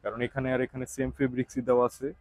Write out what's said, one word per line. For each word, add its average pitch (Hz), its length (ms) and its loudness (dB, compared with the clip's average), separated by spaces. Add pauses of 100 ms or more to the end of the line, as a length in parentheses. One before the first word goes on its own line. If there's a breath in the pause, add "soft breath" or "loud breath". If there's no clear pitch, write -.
কারণ 110 200 -6
এখানে 131 320 -2
আর 123 80 2
এখানে 127 240 -4
same 131 260 -4
ফেব্রিক্সই 127 500 -2
দেওয়া 123 240 6
আছে 139 360 -4